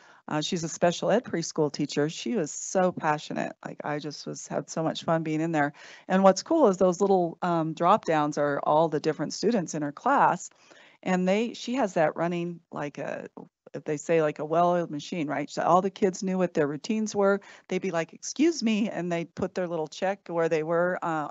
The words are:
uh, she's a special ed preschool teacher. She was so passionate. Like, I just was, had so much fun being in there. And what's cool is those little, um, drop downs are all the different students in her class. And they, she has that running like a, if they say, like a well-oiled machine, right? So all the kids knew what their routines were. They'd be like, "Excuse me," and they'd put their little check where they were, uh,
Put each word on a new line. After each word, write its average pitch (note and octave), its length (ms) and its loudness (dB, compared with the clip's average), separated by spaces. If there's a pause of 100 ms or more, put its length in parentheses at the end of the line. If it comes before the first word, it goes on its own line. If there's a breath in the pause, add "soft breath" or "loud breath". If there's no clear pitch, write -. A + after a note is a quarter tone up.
(300 loud breath)
uh, D3+ 120 -2
she's E3 200 -4
a E3 60 -4
special F3 420 2
ed G3 140 2
preschool D#3+ 480 -2
teacher. D3 380 -2
She A#3 260 -4
was D#3 160 -2
so F#3 400 0
passionate. - 720 -4
Like, - 180 -12
I D3 160 -4
just D3 280 -10
was, D3 200 -10
had - 220 -6
so D#3+ 140 -4
much D#3 220 -4
fun E3 180 2
being D#3 180 -2
in E3 120 -2
there. D3 200 2 (340 loud breath)
And F#3+ 160 2
what's F#3+ 200 6
cool D#4+ 260 4
is F#3 80 4
those F#3 240 2
little, F#3+ 400 2
um, E3 320 0
drop F3+ 320 4
downs D3+ 320 0
are D3 280 0
all D#3 260 4
the D3+ 100 -2
different D3+ 320 -2
students D#3+ 420 -2
in D#3 60 -4
her D3 100 -4
class. F3+ 600 2 (520 loud breath)
And F#3 240 0
they, G#3+ 280 2
she A#3+ 220 -6
has A3 180 -2
that D#3 200 2
running E3+ 460 -4 (100)
like D3+ 280 -8
a, - 320 -8 (420)
if C#3+ 120 -10
they D3+ 120 -4
say, D#3+ 240 2
like D3+ 180 0
a C#3 60 -6
well-oiled F3 460 2
machine, D3 380 -6
right? D3 200 -4
So - 140 -6
all F3 180 6
the G3 80 0
kids F#3+ 340 -2
knew F#3 140 -2
what F3 160 0
their D3+ 140 2
routines G#3 500 -4
were. G3 240 2 (280 loud breath)
They'd F#3 120 -2
be F#3 100 -4
like, E3 220 -2
"Excuse D4 500 0
me," G#3+ 280 0
and F3 200 -4
they'd E3+ 240 -4
put F#3 200 -6
their F#3 120 -2
little D#3+ 220 -4
check - 400 -4
where E3 220 0
they D#3 120 2
were, E3+ 380 0
uh, D#3+ 300 -2